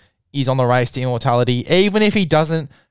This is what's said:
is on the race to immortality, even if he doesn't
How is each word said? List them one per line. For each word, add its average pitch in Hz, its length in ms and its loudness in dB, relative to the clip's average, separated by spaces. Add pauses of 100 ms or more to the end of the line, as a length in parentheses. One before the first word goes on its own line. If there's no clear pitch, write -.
(320)
is 139 160 -2
on 131 100 -2
the 127 80 2
race 123 260 0
to 131 80 -8
immortality, 123 680 0
even 202 340 2
if 202 120 2
he 208 100 0
doesn't 156 460 0 (200)